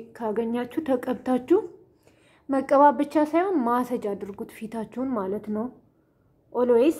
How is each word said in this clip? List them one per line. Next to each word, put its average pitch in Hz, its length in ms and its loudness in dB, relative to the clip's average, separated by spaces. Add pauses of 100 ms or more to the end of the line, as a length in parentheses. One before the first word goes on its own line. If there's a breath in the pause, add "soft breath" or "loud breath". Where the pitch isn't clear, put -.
(140)
ካገኛችሁ 233 720 -4
ተቀብታችሁ 254 760 0 (920 soft breath)
መቀባት 277 460 4
ብቻ 294 300 0
ሳይሆን 349 360 0
ማሰጅ 240 440 -2
አድርጉት 202 460 -8
ፊታችሁን 226 600 -8
ማለት 208 380 -4
ነው። 214 160 -4 (880)
ኦልዌይስ 247 460 4